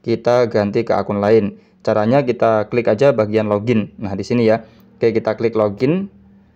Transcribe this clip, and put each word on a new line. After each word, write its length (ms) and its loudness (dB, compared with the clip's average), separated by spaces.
kita 400 0
ganti 400 -2
ke 80 0
akun 240 -4
lain. 400 2
Caranya 400 2
kita 480 0
klik 160 -2
aja 240 2
bagian 400 0
login. 480 0
Nah, 160 -8
di 80 -6
sini 240 0
ya. 160 2
Oke, 140 0
kita 240 -2
klik 240 -2
login. 480 0